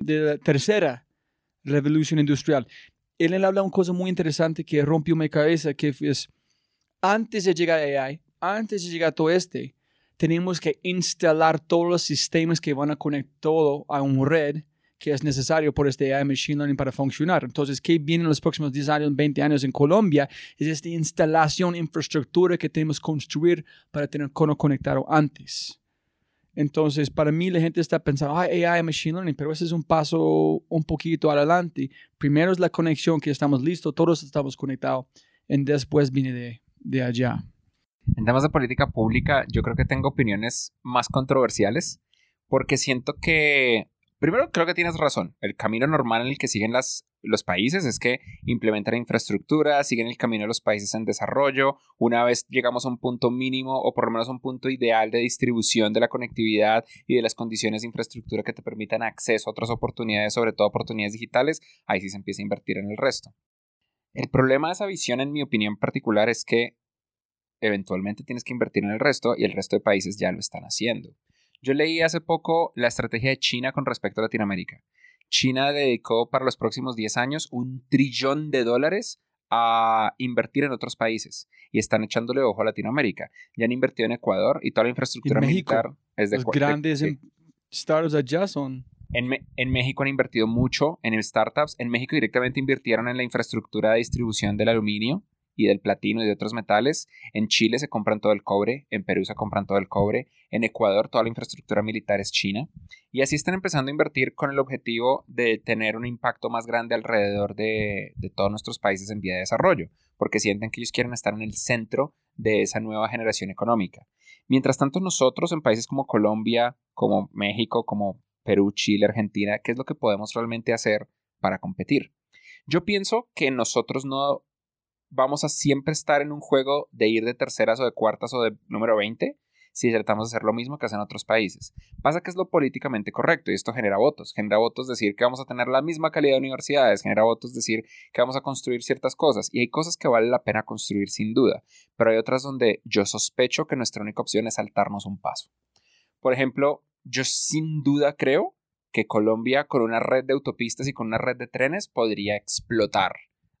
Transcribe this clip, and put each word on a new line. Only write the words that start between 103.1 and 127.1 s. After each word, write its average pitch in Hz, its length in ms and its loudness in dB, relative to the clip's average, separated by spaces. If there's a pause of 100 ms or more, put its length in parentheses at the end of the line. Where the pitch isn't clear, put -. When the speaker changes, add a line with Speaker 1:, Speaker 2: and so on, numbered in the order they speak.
Speaker 2:
Y 131 120 0
así 135 120 0
están 151 200 0
empezando 185 340 -2
a - 20 -4
invertir 147 460 0
con 139 160 -2
el 139 80 0
objetivo 127 640 0
de 120 320 0
tener 110 380 0
un 117 100 -6
impacto 120 420 -4
más 117 160 -4
grande 117 300 -2
alrededor 104 640 0
de, 107 580 -4
de 95 160 -8
todos 101 200 0
nuestros 110 280 -8
países 98 320 -2
en 104 100 -8
vía 92 140 -4
de 92 60 -4
desarrollo, 117 500 0 (260)
porque - 220 0
sienten 104 320 -2
que - 100 -12
ellos 120 120 -8
quieren 123 200 -2
estar 107 220 -4
en 110 80 -8
el 107 120 -8
centro 123 600 -4 (220)
de 110 260 2
esa 101 160 -2
nueva 110 300 -4
generación 110 420 -4
económica. 107 560 -2 (400)
Mientras 131 320 2
tanto, 139 220 0
nosotros 165 500 0
en 156 100 -4
países 117 280 0
como 139 180 -4
Colombia, 113 720 0 (140)
como 101 400 0
México, 107 520 -2
como 101 380 -6 (220)
Perú, 101 280 4
Chile, 104 340 2
Argentina, 104 520 -2
¿qué - 140 -4
es 120 40 -2
lo 131 80 -8
que 147 120 -8
podemos 107 380 -2
realmente 117 380 -4
hacer 110 360 -4 (320)
para 95 180 -2
competir? - 560 -4 (500)
Yo 170 200 0
pienso 202 500 -2
que 143 160 0
nosotros 123 540 -2
no 139 400 -2 (640)
vamos 135 320 0
a 156 60 0
siempre 139 440 0
estar 147 280 2
en 147 120 -4
un 147 80 -10
juego 139 520 0
de 117 160 2
ir 110 160 2